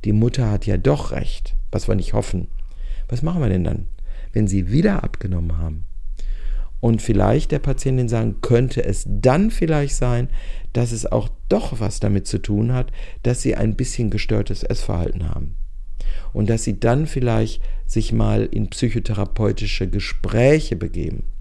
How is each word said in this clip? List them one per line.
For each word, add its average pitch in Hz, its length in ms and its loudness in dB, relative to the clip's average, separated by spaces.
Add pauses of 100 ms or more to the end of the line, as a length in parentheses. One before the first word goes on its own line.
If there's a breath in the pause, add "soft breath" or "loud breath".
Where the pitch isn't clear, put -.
die 104 80 2
Mutter 113 360 2
hat 104 160 0
ja 98 120 2
doch 139 340 2
recht, - 440 -2 (160)
was 147 160 -2
wir 101 80 2
nicht - 180 0
hoffen. 104 340 0 (640 loud breath)
Was 117 120 0
machen 170 200 0
wir 117 80 2
denn 92 140 2
dann, 87 240 -2 (460 soft breath)
wenn 110 140 4
Sie 92 240 0
wieder 185 320 2
abgenommen 85 540 -2
haben?“ 80 280 -4 (960 loud breath)
Und 117 220 2
vielleicht 107 500 2
der 151 80 0
Patientin 127 480 0
sagen, 113 340 0
„Könnte 120 420 2
es - 240 0
dann 131 440 4
vielleicht 151 440 2
sein, 123 340 2 (440 loud breath)
dass 123 180 2
es 113 200 -2
auch 113 180 0 (200)
doch 190 300 0
was 107 200 -2
damit 98 280 0
zu - 120 -2
tun 107 340 0
hat, 123 180 0 (320 loud breath)
dass 123 180 2
Sie - 140 0
ein 110 200 0
bisschen 120 360 -2
gestörtes 104 520 0
Essverhalten 85 640 -2
haben?“ - 280 -2 (760 loud breath)
Und 104 160 0
dass 113 140 0
Sie 104 160 -2
dann 131 260 2
vielleicht 113 560 0 (240 loud breath)
sich - 280 0
mal 110 320 2
in 107 240 -2
psychotherapeutische 107 1160 0
Gespräche 113 880 2
begeben. - 480 -4 (180)